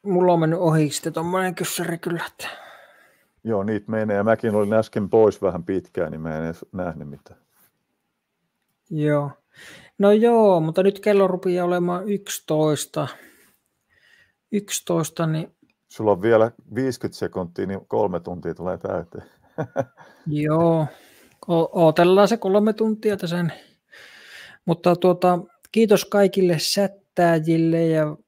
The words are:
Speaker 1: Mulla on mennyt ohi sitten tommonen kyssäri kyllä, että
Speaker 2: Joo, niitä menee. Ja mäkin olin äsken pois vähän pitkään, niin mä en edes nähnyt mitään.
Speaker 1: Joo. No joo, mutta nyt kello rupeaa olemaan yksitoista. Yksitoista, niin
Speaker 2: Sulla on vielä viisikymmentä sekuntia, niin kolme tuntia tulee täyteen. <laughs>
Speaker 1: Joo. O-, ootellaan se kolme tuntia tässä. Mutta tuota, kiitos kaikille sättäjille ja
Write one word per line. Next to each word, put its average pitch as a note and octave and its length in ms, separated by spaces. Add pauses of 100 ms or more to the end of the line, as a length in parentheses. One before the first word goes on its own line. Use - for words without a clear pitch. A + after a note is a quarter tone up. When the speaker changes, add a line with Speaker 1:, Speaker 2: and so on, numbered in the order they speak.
Speaker 1:
Mulla F3+ 300
on E3 80
mennyt D#3+ 180
ohi D#3 320
sitten D#3+ 220
tommonen F3+ 420
kyssäri E3+ 440
kyllä, E3+ 280
että - 220 (960)
Speaker 2:
Joo, G#2+ 180
niitä G#2+ 280
menee. G#2+ 260
Ja G2+ 80
mäkin A2 300
olin G#2 180
äsken A2 380
pois A2 320
vähän F2 220
pitkään, F2 460
niin D#2 100
mä D#2+ 180
en E2 60
edes E2 280
nähnyt E2 360
mitään. - 320 (1500)
Speaker 1:
Joo. D3 400 (680)
No G3+ 140
joo, G#3+ 480
mutta D#3+ 220
nyt G3 180
kello G3 260
rupeaa F3+ 380
olemaan F3 440
yksitoista. D#3 1000 (1400)
Yksitoista, E3+ 760
niin D#3 280 (340)
Speaker 2:
Sulla G#2+ 240
on F2+ 100
vielä A2+ 280 (240)
viisikymmentä B2+ 440
sekuntia, F#2 480
niin F#2+ 200
kolme G2 340
tuntia E2+ 340
tulee F2 240
täyteen. F#2 460 (580)
<laughs> - 440
Speaker 1:
Joo. D#3 600 (640)
O-, - 240
ootellaan F3+ 560
se A3+ 80
kolme G#3 360
tuntia G#3+ 440
tässä. F3 280 (1200)
Mutta F3 320
tuota, F3+ 420 (340)
kiitos G#3+ 320
kaikille F#3+ 540
sättäjille E3 1300
ja D#3 300 (120)